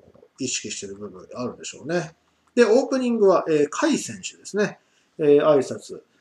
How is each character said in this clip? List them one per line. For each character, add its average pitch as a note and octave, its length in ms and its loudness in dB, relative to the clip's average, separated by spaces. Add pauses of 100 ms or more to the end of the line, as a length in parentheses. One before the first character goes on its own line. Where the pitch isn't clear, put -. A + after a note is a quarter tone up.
(380)
意 C3 100 -6
識 - 220 -8
し - 100 -12
て G#2 60 -12
る G2 100 -14
部 G2+ 140 -14
分 F2 180 -20
が A#2 140 -12
あ B2 40 -8
る G2 80 -10
ん - 40 -18
で - 60 -20
し - 100 -14
ょ A#2+ 100 -20
う - 20 -14
ね。 D#3+ 280 -6 (400)
で、 A#3+ 100 4
オ G#3+ 40 2
ー B3+ 180 4
プ C4 120 -2
ニ B3 120 -2
ン A#3 80 -2
グ G3+ 100 6
は、 E3 200 4
え D3+ 160 2
ー、 D3 40 -2
甲 - 200 -2
斐 C#4+ 100 0
選 G2 240 -12
手 - 160 -14
で - 80 -20
す - 100 -10
ね。 G#3 220 -2 (400)
え E3 40 -2
ー、 D3 240 6
挨 D3 120 6
拶、 G#2 420 -6 (200)